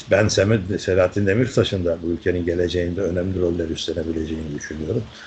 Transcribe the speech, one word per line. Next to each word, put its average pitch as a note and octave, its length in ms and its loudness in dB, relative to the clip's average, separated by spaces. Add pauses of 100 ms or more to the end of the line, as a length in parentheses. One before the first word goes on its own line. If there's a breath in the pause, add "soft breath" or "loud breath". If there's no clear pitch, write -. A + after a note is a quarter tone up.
(100)
ben G2+ 180 6
Semi-, G2 500 2
Selahattin F#2 480 2
Demirtaş'ın G#2 580 2
da E2+ 180 0
bu E2 40 -4
ülkenin F2 380 0
geleceğinde F2 560 0
önemli F2+ 400 -2
roller E2+ 280 0
üstlenebileceğini D#2+ 840 -4
düşünüyorum. D#2 500 -6 (220 loud breath)